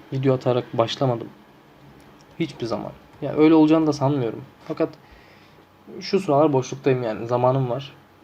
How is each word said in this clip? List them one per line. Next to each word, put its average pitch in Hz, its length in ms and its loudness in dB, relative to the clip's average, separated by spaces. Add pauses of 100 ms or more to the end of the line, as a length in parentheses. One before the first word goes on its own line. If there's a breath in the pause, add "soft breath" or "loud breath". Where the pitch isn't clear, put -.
(120)
video 131 220 0
atarak 123 440 -2
başlamadım. 117 500 -2 (1120)
Hiçbir 139 260 -8
zaman. - 260 -6 (300)
Ya 143 140 -6
öyle 156 180 6
olacağını 156 320 6
da 151 60 2
sanmıyorum. 135 520 -2 (240)
Fakat 160 200 -4 (1120 soft breath)
şu 190 200 -2
sıralar 147 320 2
boşluktayım 131 500 -2
yani. 110 240 -6
Zamanım 127 440 0
var. 139 220 -8 (320)